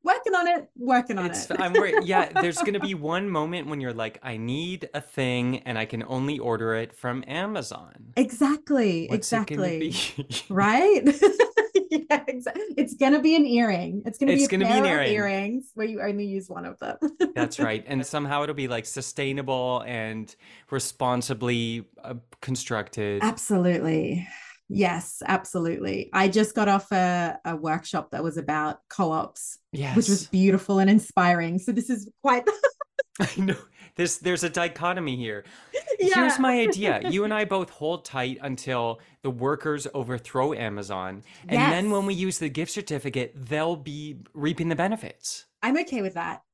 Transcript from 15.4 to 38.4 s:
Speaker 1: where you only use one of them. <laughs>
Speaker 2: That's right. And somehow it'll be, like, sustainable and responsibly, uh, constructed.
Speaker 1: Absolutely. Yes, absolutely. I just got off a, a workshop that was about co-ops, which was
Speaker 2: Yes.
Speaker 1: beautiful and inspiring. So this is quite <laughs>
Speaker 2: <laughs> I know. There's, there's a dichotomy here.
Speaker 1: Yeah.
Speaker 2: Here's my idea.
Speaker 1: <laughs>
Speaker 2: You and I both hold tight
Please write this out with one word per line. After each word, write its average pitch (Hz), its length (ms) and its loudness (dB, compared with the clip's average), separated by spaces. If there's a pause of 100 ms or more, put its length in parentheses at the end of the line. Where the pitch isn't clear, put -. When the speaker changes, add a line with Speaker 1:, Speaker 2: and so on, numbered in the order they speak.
Speaker 1:
where 220 140 -4
you 214 140 -6
only 202 240 -4
use 196 240 -6
one 175 160 -10
of - 140 -12
them. - 180 -8 (180)
<laughs> - 200 0
Speaker 2:
That's - 260 -4
right. 110 260 -2
And 131 180 -2
somehow 147 380 -2
it'll 147 120 -4
be, 135 120 -4
like, 117 180 -4
sustainable 131 1000 -2
and 110 460 -6 (360)
responsibly, 123 1160 -2 (160)
uh, 123 120 -10 (260)
constructed. 107 840 -4
Speaker 1:
Absolutely. 180 1040 0 (420)
Yes, 180 560 -2
absolutely. 185 880 -4
I 190 140 4
just 214 260 4
got 208 140 2
off 196 240 2
a, 180 540 0
a 170 100 -4
workshop 156 560 -4
that 151 120 -6
was 160 140 -4
about 151 520 -4
co-ops, - 720 -4 (120)
which 139 240 -4
was 214 140 4 (140)
Speaker 2:
Yes. - 40 -14
Speaker 1:
beautiful 190 520 4
and 190 100 6
inspiring. 175 720 4
So 240 120 -4
this 240 180 -2
is 208 200 -4 (120)
quite - 260 4 (300)
<laughs> - 220 -8
Speaker 2:
<laughs> - 200 -8
I 185 180 2
know. 190 180 0 (400)
There's, 170 240 -2
there's 180 240 0
a 165 60 0
dichotomy 170 680 -2
here. 110 280 -6 (560)
Speaker 1:
Yeah. 381 160 4
Speaker 2:
Here's 262 220 4
my 254 220 4
idea. 196 440 2
Speaker 1:
<laughs> - 60 -2
Speaker 2:
You 190 140 2
and 214 100 0
I 214 120 0
both 190 260 -2
hold 165 340 -6
tight 131 380 -4